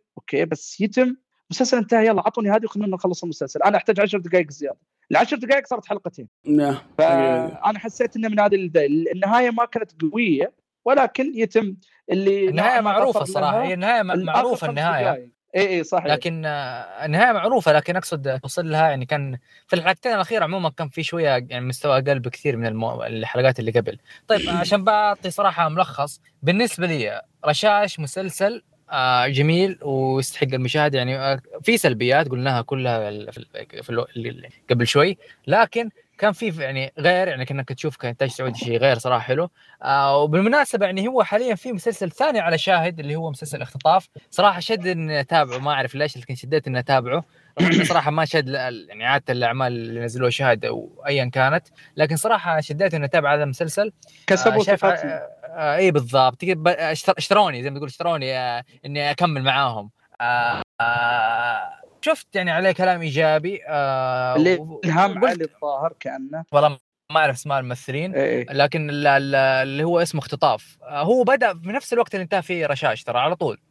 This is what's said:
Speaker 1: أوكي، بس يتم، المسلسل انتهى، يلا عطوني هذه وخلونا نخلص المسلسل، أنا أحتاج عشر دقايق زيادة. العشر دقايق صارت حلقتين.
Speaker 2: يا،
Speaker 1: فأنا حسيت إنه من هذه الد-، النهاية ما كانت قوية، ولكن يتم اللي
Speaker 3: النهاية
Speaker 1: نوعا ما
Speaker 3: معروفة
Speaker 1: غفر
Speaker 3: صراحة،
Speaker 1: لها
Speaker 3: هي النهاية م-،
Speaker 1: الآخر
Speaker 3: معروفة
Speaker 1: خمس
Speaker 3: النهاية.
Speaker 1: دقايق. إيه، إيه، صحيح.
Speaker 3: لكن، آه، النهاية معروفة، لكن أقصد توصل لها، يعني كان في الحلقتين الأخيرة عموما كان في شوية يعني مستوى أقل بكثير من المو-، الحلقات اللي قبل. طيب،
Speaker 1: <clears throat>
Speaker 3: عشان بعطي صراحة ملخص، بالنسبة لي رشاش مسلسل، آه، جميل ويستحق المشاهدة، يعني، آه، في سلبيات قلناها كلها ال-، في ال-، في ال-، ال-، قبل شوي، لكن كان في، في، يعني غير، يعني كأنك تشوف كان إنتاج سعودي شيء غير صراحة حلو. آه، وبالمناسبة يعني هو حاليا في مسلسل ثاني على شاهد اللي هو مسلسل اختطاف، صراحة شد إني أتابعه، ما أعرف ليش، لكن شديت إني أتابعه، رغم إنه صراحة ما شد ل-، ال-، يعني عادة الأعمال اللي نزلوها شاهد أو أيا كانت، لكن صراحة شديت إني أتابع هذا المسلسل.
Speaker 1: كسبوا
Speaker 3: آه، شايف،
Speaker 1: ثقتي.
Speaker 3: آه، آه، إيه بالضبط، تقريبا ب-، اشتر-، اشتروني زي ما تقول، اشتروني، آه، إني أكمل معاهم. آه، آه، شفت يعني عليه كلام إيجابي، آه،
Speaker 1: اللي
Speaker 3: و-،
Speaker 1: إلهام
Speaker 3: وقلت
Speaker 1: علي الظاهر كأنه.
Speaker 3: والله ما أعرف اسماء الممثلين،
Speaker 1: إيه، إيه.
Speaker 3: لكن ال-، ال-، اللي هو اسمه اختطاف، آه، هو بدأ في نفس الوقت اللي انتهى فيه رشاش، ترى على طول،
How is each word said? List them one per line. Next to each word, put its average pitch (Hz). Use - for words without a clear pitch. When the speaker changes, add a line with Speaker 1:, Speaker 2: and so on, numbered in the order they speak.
Speaker 1:
أوكي، 151
بس -
يتم، 254
المسلسل 254
انتهى، 220
يلا 214
عطوني 214
هذه 220
وخلونا 208
نخلص 180
المسلسل، 156
أنا 202
أحتاج 190
عشر 202
دقايق 170
زيادة. 139
العشر 226
دقايق 254
صارت 233
حلقتين. 180
Speaker 2:
يا، 143
Speaker 1:
فأنا 165
حسيت 226
إنه 220
من 208
هذه 208
الد-، 180
النهاية 226
ما 233
كانت 202
قوية، 175
ولكن 269
يتم 220
اللي 196
Speaker 3:
النهاية 185
Speaker 1:
نوعا 247
ما 208
Speaker 3:
معروفة 214
Speaker 1:
غفر 160
Speaker 3:
صراحة، 147
Speaker 1:
لها 240
Speaker 3:
هي 185
النهاية 214
م-، 185
Speaker 1:
الآخر 180
Speaker 3:
معروفة 240
Speaker 1:
خمس 147
Speaker 3:
النهاية. 143
Speaker 1:
دقايق. 123
إيه، 190
إيه، 180
صحيح. 160
Speaker 3:
لكن، 156
آه، 123
النهاية 190
معروفة، 196
لكن 151
أقصد 139
توصل 165
لها، 156
يعني 131
كان 139
في 185
الحلقتين 185
الأخيرة 196
عموما 170
كان 156
في 160
شوية 165
يعني 123
مستوى 127
أقل 139
بكثير 123
من 117
المو-، 113
الحلقات 117
اللي 113
قبل. 113
طيب، 214
Speaker 1:
<clears throat> 175
Speaker 3:
عشان 185
بعطي 208
صراحة 175
ملخص، 151
بالنسبة 180
لي 113
رشاش 202
مسلسل، 190
آه، 127
جميل 165
ويستحق 135
المشاهدة، 135
يعني، 127
آه، 135
في 233
سلبيات 131
قلناها 127
كلها 120
ال-، 107
في -
ال-، -
في 120
ال-، 117
ال-، 120
قبل 120
شوي، 165
لكن 220
كان 208
في، 214
في، 160
يعني 135
غير، 180
يعني 131
كأنك 135
تشوف 135
كان 127
إنتاج 123
سعودي 127
شيء 117
غير 123
صراحة 123
حلو. 143
آه، 139
وبالمناسبة 202
يعني 190
هو 254
حاليا 220
في 254
مسلسل 202
ثاني 269
على 170
شاهد 175
اللي 147
هو 165
مسلسل 143
اختطاف، 156
صراحة 190
شد 185
إني 160
أتابعه، 135
ما 139
أعرف 131
ليش، 147
لكن 127
شديت 139
إني 127
أتابعه، 131
رغم 175
إنه 175
صراحة 156
ما 160
شد 147
ل-، 135
ال-، 123
يعني 107
عادة 135
الأعمال 123
اللي 117
نزلوها 120
شاهد 120
أو 113
أيا 135
كانت، 135
لكن 156
صراحة 175
شديت 160
إني 147
أتابع 143
هذا 147
المسلسل. 165
Speaker 1:
كسبوا -
Speaker 3:
آه، 202
شايف، 196
Speaker 1:
ثقتي. -
Speaker 3:
آه، 143
آه، 156
إيه 185
بالضبط، 131
تقريبا 170
ب-، -
اشتر-، 160
اشتروني 170
زي 139
ما 139
تقول، 139
اشتروني، 139
آه، 123
إني 143
أكمل 147
معاهم. 127
آه، 120
آه، 117
شفت -
يعني 180
عليه 180
كلام 180
إيجابي، 156
آه، 131
Speaker 1:
اللي 170
Speaker 3:
و-، 160
Speaker 1:
إلهام 175
Speaker 3:
وقلت 190
Speaker 1:
علي 170
الظاهر 147
كأنه. 135
Speaker 3:
والله 143
ما 160
أعرف 143
اسماء 139
الممثلين، 131
Speaker 1:
إيه، 139
إيه. 123
Speaker 3:
لكن 147
ال-، 147
ال-، 139
اللي 135
هو 170
اسمه 160
اختطاف، -
آه، 143
هو 240
بدأ 240
في 165
نفس 240
الوقت 233
اللي 190
انتهى 180
فيه 170
رشاش، 135
ترى 120
على 156
طول، 135